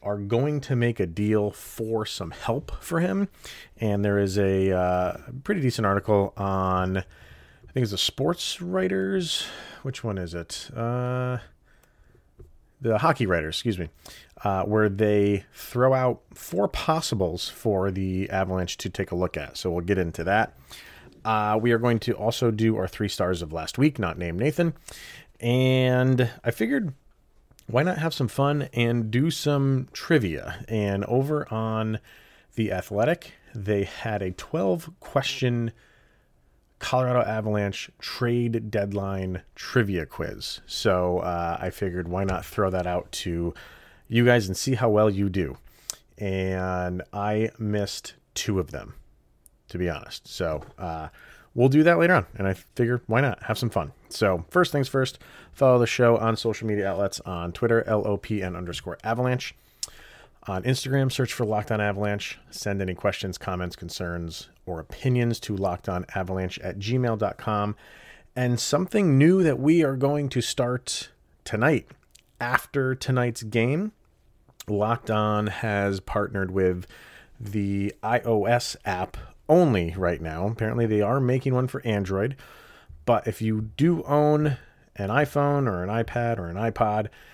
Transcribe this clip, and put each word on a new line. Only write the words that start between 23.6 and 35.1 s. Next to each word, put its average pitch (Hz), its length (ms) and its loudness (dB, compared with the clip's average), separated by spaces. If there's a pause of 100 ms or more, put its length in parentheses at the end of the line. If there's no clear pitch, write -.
week, 143 180 4
not 90 220 -2
named 87 200 -4
Nathan. 160 340 0 (640)
And 127 880 4 (140)
I 120 80 0
figured, 226 420 -2 (720)
why 120 160 2
not 160 160 0
have 151 160 -2
some 127 140 0
fun 143 460 0
and 117 360 0
do 131 220 2
some 139 600 0
trivia? 101 760 0
And 101 380 0
over 139 460 0
on 110 480 -2 (560)
The 104 180 -2
Athletic, 107 580 -2 (240)
they 101 300 0
had 104 360 -6
a 92 100 -2
twelve 170 680 -4
question 120 720 -2 (1080)